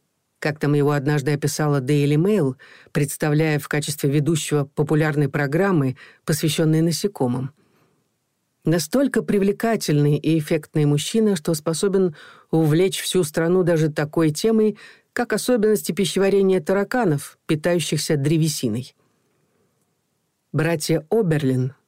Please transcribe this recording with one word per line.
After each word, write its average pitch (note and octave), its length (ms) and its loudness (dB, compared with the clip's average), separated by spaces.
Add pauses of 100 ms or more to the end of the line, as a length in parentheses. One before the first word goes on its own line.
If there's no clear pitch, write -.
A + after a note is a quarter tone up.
(400)
Как D3+ 200 -4
там D3 160 0
его C#3+ 160 2
однажды D3 420 0
описала D3 480 -2
Daily D3 340 2
Mail, E3 400 2 (360)
представляя D3+ 640 0
в D3 100 -6
качестве D3+ 440 -4
ведущего D3 540 0
популярной D3+ 640 0
программы, D3 680 0 (280)
посвященной D#3 560 2
насекомым. C#3 680 -2 (1120)
Настолько G3 600 0
привлекательный G3 920 0
и D#3+ 200 0
эффектный D#3 480 -2
мужчина, G3 500 0
что E3+ 180 -4
способен F3 640 -2 (360)
увлечь E3 500 2
всю F#3 220 0
страну F3 400 0
даже D#3+ 260 2
такой D#3 400 0
темой, G#3+ 480 0 (360)
как A#3+ 200 -4
особенности G#3+ 600 0
пищеварения F#3+ 680 2
тараканов, F#3+ 880 -2
питающихся D#3+ 680 0
древесиной. D3 760 -2 (1600)
Братья D#3+ 580 0
Оберлин C3+ 640 0 (140)